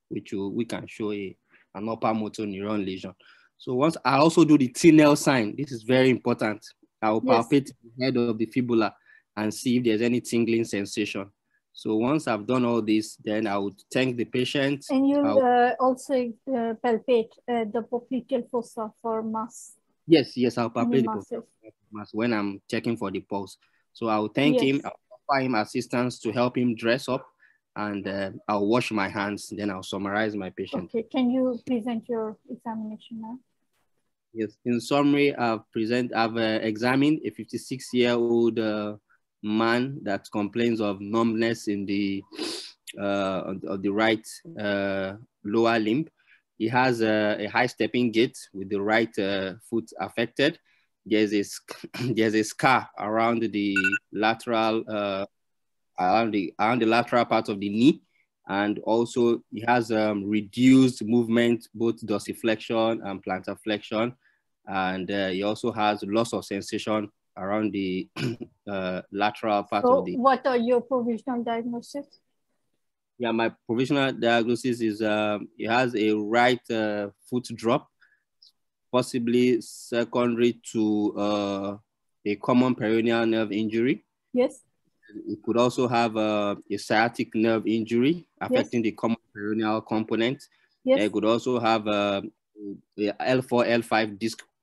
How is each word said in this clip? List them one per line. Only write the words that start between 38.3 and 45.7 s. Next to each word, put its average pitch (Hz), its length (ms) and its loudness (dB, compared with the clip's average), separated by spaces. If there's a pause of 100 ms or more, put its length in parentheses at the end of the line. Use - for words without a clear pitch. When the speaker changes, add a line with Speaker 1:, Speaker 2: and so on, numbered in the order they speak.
Speaker 1:
uh, 107 380 -4 (460)
man 117 600 0
that 101 300 -6
complains 113 480 0
of 101 200 -2
numbness 113 680 0
in 101 180 -4
the, 98 360 -2 (760)
uh, 98 500 -2
of, 95 140 -8
of 95 180 -6
the 104 60 0
right, 110 380 2 (340)
uh, 98 540 -2 (300)
lower 113 340 2